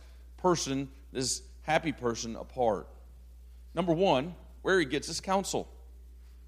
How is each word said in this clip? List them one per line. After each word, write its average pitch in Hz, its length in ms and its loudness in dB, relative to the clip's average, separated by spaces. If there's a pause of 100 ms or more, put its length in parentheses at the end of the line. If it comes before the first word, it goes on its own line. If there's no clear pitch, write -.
(380)
person, 139 520 2 (220)
this 123 320 -2 (180)
happy 156 300 2
person 117 440 -4
apart. 113 520 0 (880)
Number 170 180 2
one, 170 400 4 (300)
where 185 160 4
he 160 60 2
gets 135 220 -2
his 160 140 -6
counsel. 190 460 -2 (800)